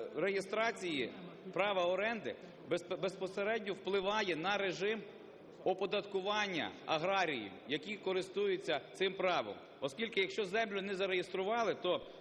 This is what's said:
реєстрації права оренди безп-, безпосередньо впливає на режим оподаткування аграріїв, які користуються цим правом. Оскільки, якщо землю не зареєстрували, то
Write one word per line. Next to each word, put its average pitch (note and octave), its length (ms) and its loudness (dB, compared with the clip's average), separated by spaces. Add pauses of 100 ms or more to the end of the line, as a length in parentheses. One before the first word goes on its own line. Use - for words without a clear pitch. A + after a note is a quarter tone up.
(160)
реєстрації F#3 960 0 (420)
права F#3 340 2
оренди F#3+ 480 0 (360)
безп-, F3 260 -2
безпосередньо G3 760 0
впливає G3 640 2
на F#3 200 2
режим G3 460 0 (640)
оподаткування F#3+ 1040 0 (160)
аграріїв, D#3 640 2 (180)
які D#3 280 -2
користуються F#3 840 0 (140)
цим F#3+ 180 2
правом. E3 420 2 (260)
Оскільки, G3 400 0
якщо F#3+ 240 0
землю G3 380 0
не G3 120 -2
зареєстрували, F#3 800 2
то F3 260 2 (200)